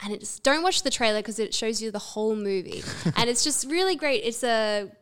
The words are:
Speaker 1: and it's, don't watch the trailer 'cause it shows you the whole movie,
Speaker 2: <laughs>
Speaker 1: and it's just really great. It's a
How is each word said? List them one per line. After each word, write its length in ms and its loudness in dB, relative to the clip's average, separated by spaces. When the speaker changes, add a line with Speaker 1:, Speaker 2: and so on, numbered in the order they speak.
Speaker 1:
and 120 -6
it's, 260 -8
don't 240 4
watch 220 2
the 60 2
trailer 320 2
'cause 180 -6
it 120 -2
shows 300 -2
you 80 -4
the 80 -6
whole 380 -2
movie, 480 -2
Speaker 2:
<laughs> 160 0
Speaker 1:
and 120 4
it's 140 2
just 260 0
really 280 2
great. 280 0
It's 200 -2
a 440 2